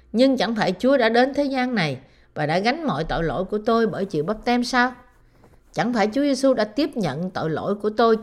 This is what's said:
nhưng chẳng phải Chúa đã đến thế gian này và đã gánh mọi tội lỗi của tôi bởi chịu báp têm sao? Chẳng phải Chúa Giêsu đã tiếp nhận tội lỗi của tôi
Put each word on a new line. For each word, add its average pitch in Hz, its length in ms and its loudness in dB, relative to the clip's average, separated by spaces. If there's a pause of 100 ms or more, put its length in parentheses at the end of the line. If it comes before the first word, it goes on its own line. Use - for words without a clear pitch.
(120)
nhưng 254 240 4
chẳng 208 180 -2
phải 190 240 0
Chúa 269 180 4
đã 233 120 2
đến 247 260 2
thế 285 100 0
gian 254 300 -2
này 151 260 -2 (340)
và 151 120 -4
đã 160 120 0
gánh 262 280 -2
mọi 165 180 -2
tội 139 200 -2
lỗi 151 200 -2
của 208 140 -4
tôi 226 280 2
bởi 180 180 -2
chịu 220 200 -2
báp 214 200 -6
têm 240 200 2
sao? 247 280 0 (800)
Chẳng 208 200 -2
phải 220 140 2
Chúa 240 160 0
Giêsu 269 320 2
đã 220 100 0
tiếp 285 320 -2
nhận 175 340 -4
tội 160 200 -4
lỗi 147 240 -2
của 214 160 -4
tôi 226 320 4